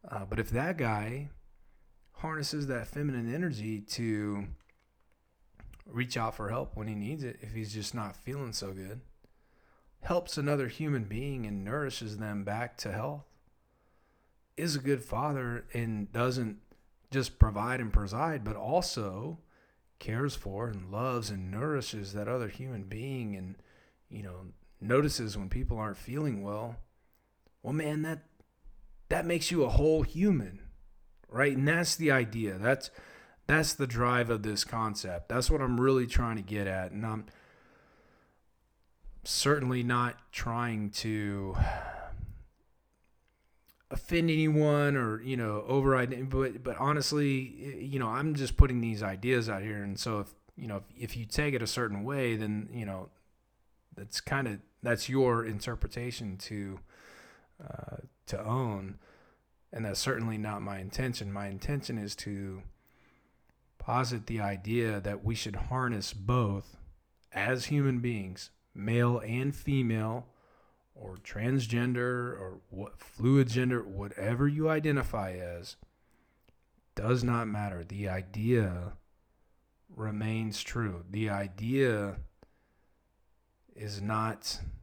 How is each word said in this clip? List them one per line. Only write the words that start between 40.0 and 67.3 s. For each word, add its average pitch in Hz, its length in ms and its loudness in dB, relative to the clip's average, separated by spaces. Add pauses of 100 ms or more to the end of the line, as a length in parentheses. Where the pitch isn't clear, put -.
trying 117 600 -2
to 101 640 -2 (2250)
offend 165 400 2
anyone 151 640 6
or, 110 260 2
you 127 160 -2
know, 107 300 0
over-ident-, 131 600 4
but, 131 340 0
but 123 140 -4
honestly, 139 840 2
y-, 135 200 -10
you 139 200 -4
know, 117 80 0
I'm 143 260 0
just 135 240 0
putting 127 240 8
these 110 220 0
ideas 110 460 2
out 95 120 -2
here. 104 220 -4
And 98 160 -4
so 107 220 0
if, - 120 -8 (240)
you 131 100 -10
know, 104 100 -4
if, - 340 -8
if 120 60 -6
you 117 80 -6
take 147 280 0
it 123 80 0
a - 60 -2
certain 104 360 -2
way, 127 320 0
then, 107 360 -2
you 117 140 -6
know, 95 240 -8 (840)
that's 101 240 -8
kinda, 123 400 -2 (220)
that's 120 280 2
your 123 360 4
interpretation 113 920 -4
to, 101 420 -8 (840)
uh, - 340 -10 (300)
to 98 160 -6
own. 107 540 -2 (760)
And 113 140 -4
that's 101 140 -2
certainly 117 380 -2
not 104 240 -4
my 98 180 -6
intention. 107 520 -4
My 101 160 -4
intention 123 500 -4
is 101 200 -6
to 98 460 -8 (1120)
posit 120 500 -2
the 113 120 -2
idea 104 600 0
that 101 220 -4
we 110 120 0
should 104 200 -6
harness 120 580 -2
both 101 640 0 (540)